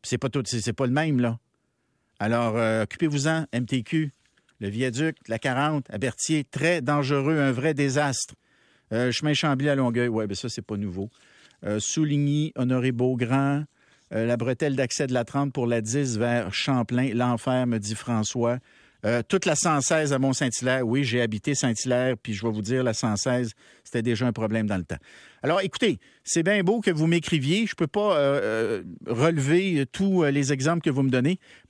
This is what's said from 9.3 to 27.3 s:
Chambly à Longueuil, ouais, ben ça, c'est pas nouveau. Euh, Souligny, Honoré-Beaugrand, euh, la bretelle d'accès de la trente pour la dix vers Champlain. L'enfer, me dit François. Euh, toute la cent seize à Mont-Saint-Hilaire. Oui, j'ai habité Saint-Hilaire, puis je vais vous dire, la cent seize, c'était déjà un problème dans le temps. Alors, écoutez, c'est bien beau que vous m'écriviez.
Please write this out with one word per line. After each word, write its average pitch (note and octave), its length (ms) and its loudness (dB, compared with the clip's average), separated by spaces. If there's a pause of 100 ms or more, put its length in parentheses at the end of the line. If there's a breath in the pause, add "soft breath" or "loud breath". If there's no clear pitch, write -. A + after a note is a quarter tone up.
Chambly C#3+ 340 0
à C#3 80 2
Longueuil, B2 320 2
ouais, A2 180 -2
ben G2 80 -6
ça, A#2+ 140 -8
c'est A2+ 180 -10
pas G#2+ 100 -6
nouveau. G2 340 -6 (540 soft breath)
Euh, G#2 140 -2
Souligny, D3 760 0
Honoré-Beaugrand, B2+ 1040 0 (500 soft breath)
euh, A2+ 140 -2
la A#2+ 100 2
bretelle C3 380 -2
d'accès C3+ 320 -2
de B2+ 80 -2
la A#2 100 0
trente C#3 280 -2
pour A#2+ 160 -2
la A#2 120 2
dix A#2+ 380 -2
vers A#2 340 0
Champlain. B2 640 0
L'enfer, B2 540 0
me A#2 100 0
dit G#2 160 -4
François. A#2 640 -2 (480 soft breath)
Euh, A#2+ 200 0
toute F#3 200 0
la D#3+ 80 2
cent D3+ 260 2
seize D#3 320 2
à C3+ 60 2
Mont-Saint-Hilaire. B2+ 680 0
Oui, C3+ 180 2
j'ai A#2+ 180 0
habité A2 320 -2
Saint-Hilaire, B2+ 640 0
puis A2 160 -6
je G2 80 -6
vais A2+ 100 0
vous G#2+ 80 -4
dire, B2+ 240 0
la A#2+ 80 0
cent A2 240 -2
seize, B2 380 -2 (280 soft breath)
c'était A#2 200 -4
déjà A#2+ 240 0
un A#2+ 60 0
problème A2 340 0
dans G2+ 100 0
le F2+ 80 -2
temps. D#2 140 -8 (440 loud breath)
Alors, E3+ 200 2
écoutez, F#3+ 380 0 (220 soft breath)
c'est - 200 0
bien G3 200 2
beau G#3+ 180 2
que G3+ 100 2
vous D#3+ 160 2
m'écriviez. E3+ 600 2